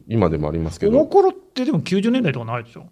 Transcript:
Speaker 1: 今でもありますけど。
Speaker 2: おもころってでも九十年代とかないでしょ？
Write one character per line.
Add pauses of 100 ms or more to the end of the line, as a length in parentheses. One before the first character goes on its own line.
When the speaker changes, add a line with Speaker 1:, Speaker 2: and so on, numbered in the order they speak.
Speaker 1:
今
で
も
あ
り
ま
す
け
ど。
Speaker 2:
お
も
こ
ろ
っ
て
で
も
九
十
年
代
と
か
な
い
で
し
ょ？